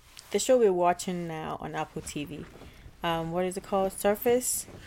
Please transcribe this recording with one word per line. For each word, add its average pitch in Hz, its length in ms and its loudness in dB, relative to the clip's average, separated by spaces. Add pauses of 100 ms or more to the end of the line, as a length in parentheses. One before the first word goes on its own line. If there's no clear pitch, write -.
(320)
the 208 80 0
show 254 180 6
we're 214 160 6
watching 175 540 0
now 156 340 -8
on 156 140 -8
Apple 156 260 -6
T 147 240 -8
V, 156 180 -12 (600)
um, 165 280 -2
what 180 140 0
is 180 100 -4
it 190 60 -6
called? 190 320 0
Surface? 240 720 2 (220)